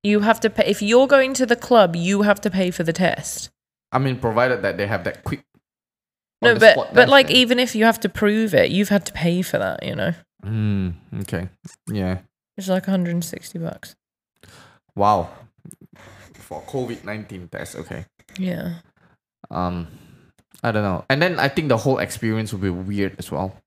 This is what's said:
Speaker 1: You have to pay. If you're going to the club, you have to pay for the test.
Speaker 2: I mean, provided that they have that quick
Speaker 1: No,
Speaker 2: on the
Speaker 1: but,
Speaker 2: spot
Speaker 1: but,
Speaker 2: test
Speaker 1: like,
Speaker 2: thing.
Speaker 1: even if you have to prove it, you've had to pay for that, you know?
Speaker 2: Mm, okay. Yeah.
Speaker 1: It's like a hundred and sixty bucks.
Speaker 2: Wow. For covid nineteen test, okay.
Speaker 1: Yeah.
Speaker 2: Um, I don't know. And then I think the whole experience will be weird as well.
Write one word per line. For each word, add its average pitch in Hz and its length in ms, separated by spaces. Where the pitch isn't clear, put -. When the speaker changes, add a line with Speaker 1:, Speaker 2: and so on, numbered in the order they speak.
Speaker 1:
You 208 160
have 214 220
to 226 80
pay. 208 180
If 196 140
you're 233 260
going 269 280
to 254 100
the 233 100
club, 208 400
you 185 260
have 208 200
to 214 100
pay 185 200
for 180 120
the 165 100
test. - 560
Speaker 2:
I 127 60
mean, 131 220
provided 120 420
that 95 160
they 101 100
have 101 180
that - 180
quick - 200
Speaker 1:
No, 240 80
Speaker 2:
on 233 60
the - 40
Speaker 1:
but, 220 140
Speaker 2:
spot - 200
Speaker 1:
but, 247 80
Speaker 2:
test 247 100
Speaker 1:
like, 277 160
Speaker 2:
thing. 254 100
Speaker 1:
even 247 220
if 247 160
you 214 100
have 226 160
to - 80
prove 214 440
it, 104 160
you've 190 200
had 202 180
to - 60
pay 170 280
for 170 160
that, 98 260
you - 120
know? 165 180
Speaker 2:
Mm, 101 500
okay. 90 280
Yeah. 92 320
Speaker 1:
It's 190 100
like 185 200
a 190 40
hundred 180 200
and 170 140
sixty - 320
bucks. - 380
Speaker 2:
Wow. 101 340
For - 260
covid 123 420
nineteen 101 460
test, - 260
okay. - 300
Speaker 1:
Yeah. 175 380
Speaker 2:
Um, 87 380
I 117 80
don't 107 120
know. 95 260
And 139 120
then 175 180
I 139 100
think 156 200
the 120 80
whole 127 200
experience 110 560
will 101 80
be 98 80
weird 95 480
as - 140
well. 92 360